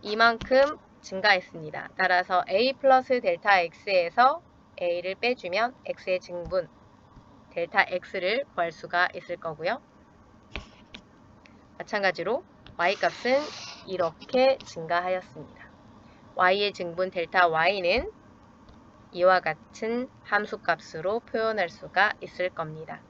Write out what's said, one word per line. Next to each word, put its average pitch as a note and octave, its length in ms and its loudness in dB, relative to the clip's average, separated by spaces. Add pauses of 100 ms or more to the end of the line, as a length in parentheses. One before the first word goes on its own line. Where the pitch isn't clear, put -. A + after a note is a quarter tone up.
이만큼 A#3 720 2 (240)
증가했습니다. F3+ 960 -2
따라서 F#3 500 2
A B3 280 2
플러스 C4 480 4
델타 G3 380 4 (260)
X에서 A3 560 4 (360)
A를 F3 360 -2
빼주면 A#3 600 -2 (120)
X의 F#3 340 -4
증분, F3 480 -6 (840)
델타 E3+ 340 0
X를 F#3+ 640 -4
구할 E3+ 200 -2
수가 F3 420 -2
있을 F3 240 -12
거고요. E3 420 -6 (2000)
마찬가지로 G3 680 -2 (320)
Y값은 G3+ 640 0 (460)
이렇게 A3 720 0
증가하였습니다. F3 1120 -6 (640)
Y의 G3 400 2
증분 F3+ 360 -4
델타 F3 380 2
Y는 F#3+ 640 2 (1000)
이와 F3+ 280 4
같은 A3+ 680 -6 (140)
함수값으로 G3+ 960 -4
표현할 A3 500 -2
수가 F#3+ 500 0
있을 F#3 300 -6
겁니다. D#3 600 -10